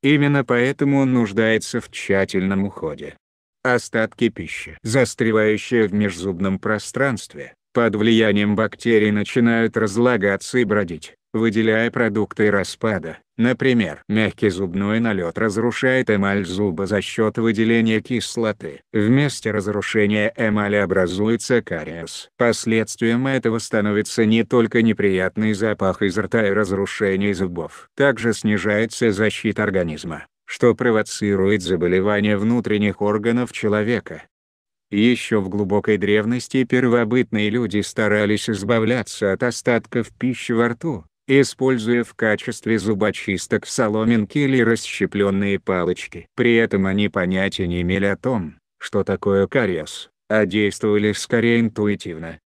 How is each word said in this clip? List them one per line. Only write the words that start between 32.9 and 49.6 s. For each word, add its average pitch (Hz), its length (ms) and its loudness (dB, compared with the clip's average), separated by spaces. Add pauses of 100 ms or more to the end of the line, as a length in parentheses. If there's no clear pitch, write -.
органов 113 520 0
человека. 104 720 -2 (680)
Ещё 113 480 2
в 95 80 -2
глубокой 101 500 0
древности 107 680 0
первобытные 120 840 2
люди 104 320 -2
старались 104 680 0
избавляться 110 840 0
от 95 100 -2
остатков 120 680 -2 (100)
пищи 127 320 -4
во 120 160 2
рту, 117 380 -6 (220)
используя 127 760 2
в - 100 -10
качестве 110 640 -2
зубочисток 101 880 -2
соломинки 110 760 0
или 135 220 2
расщеплённые 101 960 0
палочки. 90 760 -4
При 120 200 2
этом 104 300 2
они 101 220 0
понятия 95 600 -2
не 87 140 -2
имели 95 240 0
о 101 120 0
том, 107 380 -4 (240)
что - 260 -4
такое 98 420 0
кариес, 92 600 -4 (200)